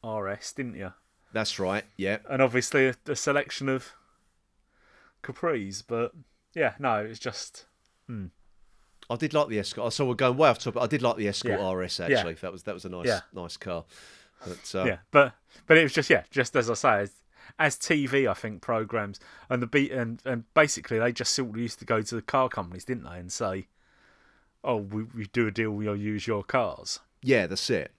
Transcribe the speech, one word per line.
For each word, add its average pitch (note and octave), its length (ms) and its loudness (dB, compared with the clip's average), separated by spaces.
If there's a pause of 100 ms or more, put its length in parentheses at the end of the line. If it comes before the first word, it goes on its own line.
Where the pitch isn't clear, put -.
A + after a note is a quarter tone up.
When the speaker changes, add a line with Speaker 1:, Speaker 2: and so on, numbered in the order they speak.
Speaker 1:
R G#2+ 240 -4
S, - 240 -8
didn't B2 240 -8
you? F#2+ 160 -10 (400)
Speaker 2:
That's A2 260 -4
right, G2 260 0 (120)
yeah. G2 220 -2 (100)
Speaker 1:
And C3+ 140 0
obviously C3 440 4
a, B2+ 80 2 (140)
a D3 80 -2
selection C#3 520 -2
of C3 240 -4 (1300)
Capris, A#2 640 -4
but A#2 260 -2 (420)
yeah, C#3+ 240 0
no, A2+ 260 0
it A2 40 -8
was A2+ 100 -14
just, - 480 -10 (400)
hmm. G#2 200 -8 (840)
Speaker 2:
I A#2+ 60 0
did D3 180 -2
like D3 140 4
the A2 100 -2
Escort. A2 340 -4
So C#3+ 140 0
we're B2 80 0
going B2+ 220 2
way D3+ 120 8
off A#2+ 100 4
topic. - 240 -4
I A#2+ 40 2
did C3 160 0
like A#2 140 2
the G#2 120 0
Escort G2+ 300 -2
Speaker 1:
Yeah. G2+ 80 0
Speaker 2:
R F#2 160 0
S, F2 160 -6
Speaker 1:
Yeah. F2 80 -4
Speaker 2:
actually. G2 280 2
That F#2 180 -10
was, F#2 120 -16
that G#2 100 -6
was F2+ 100 -12
a F#2+ 40 -8
nice, F2+ 180 -6
Speaker 1:
Yeah. G#2 140 0 (120)
Speaker 2:
nice F2 240 -10
car. E2+ 280 -8 (640)
But, - 280 -14
uh, F#2+ 100 0
Speaker 1:
Yeah, F#2+ 140 0 (120)
but, C#3+ 240 6 (320)
but D#3+ 100 8
it E3 60 8
was C#3+ 100 2
just, D3 180 0
yeah, G#2+ 200 6
just C3+ 260 0
as A#2 140 2
I A#2 40 2
say, G#2+ 280 4
as, G2+ 100 -6 (460)
as D3+ 200 2
T D3 280 0
V, C3+ 200 2
I G2 80 2
think, G#2+ 280 -10
programmes, A2 580 -4 (300)
and B2 120 0
the A#2+ 40 -2
beat, C#3 260 2
and, A#2 320 -4
and A#2+ 200 -4 (100)
basically C#3+ 440 4
they A#2+ 140 2
just - 220 -2
sort B2+ 160 -4
of G#2+ 60 -10
used A#2 240 -6
to - 40 -18
go A2 180 2
to G#2+ 120 -6
the A2+ 80 -4
car C3 260 2
companies, F2+ 360 -8
didn't B2+ 200 -6
they, F2 140 -12
and F2+ 140 -12
say, F#2+ 340 -2 (960)
"Oh, B2+ 120 2
we, G#2 280 -4
we A2+ 220 -8
do A#2 220 2
a - 20 0
deal, A2 220 0
we'll G#2 240 -2
use G#2 300 -2
your G#2 180 0
cars." - 560 -2 (200)
Speaker 2:
Yeah, A#2 260 4
that's F#2+ 220 -4
it. F2+ 300 0